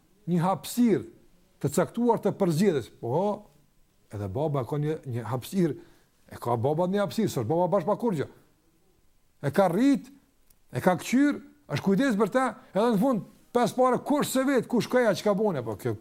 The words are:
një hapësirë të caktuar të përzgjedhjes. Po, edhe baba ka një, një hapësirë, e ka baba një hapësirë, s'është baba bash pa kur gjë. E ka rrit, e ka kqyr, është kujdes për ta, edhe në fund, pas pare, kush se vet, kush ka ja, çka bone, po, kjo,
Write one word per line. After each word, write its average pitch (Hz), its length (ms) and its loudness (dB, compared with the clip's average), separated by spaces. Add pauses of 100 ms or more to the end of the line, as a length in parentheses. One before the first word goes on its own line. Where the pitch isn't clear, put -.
(280)
një 170 140 0
hapësirë 190 640 0 (560)
të 139 120 -2
caktuar 226 480 0
të 202 160 0
përzgjedhjes. 175 520 2 (120)
Po, 135 440 -2 (680)
edhe 101 200 -8
baba 143 340 -2
ka 147 140 -4
një, 151 240 -4
një 120 260 -6
hapësirë, 147 460 -2 (560)
e - 80 -18
ka 120 200 0
baba 151 280 0
një 202 140 0
hapësirë, 196 300 -2
s'është 117 160 -2
baba 170 240 2
bash 190 120 0
pa 208 140 0
kur 226 180 -2
gjë. 123 100 -4 (1160)
E 139 80 0
ka 196 180 4
rrit, 247 380 2 (640)
e 131 100 -4
ka 180 160 4
kqyr, 277 420 0 (320)
është 143 120 -4
kujdes 196 320 2
për 208 160 0
ta, 262 120 2 (280)
edhe 214 220 2
në 180 60 2
fund, 240 240 0 (280)
pas 240 200 2
pare, 254 320 2
kush 277 260 0
se 262 160 0
vet, 269 220 0
kush 240 220 0
ka 247 120 4
ja, 214 140 4
çka 208 200 0
bone, 190 280 -2
po, 110 140 -6
kjo, 117 220 -2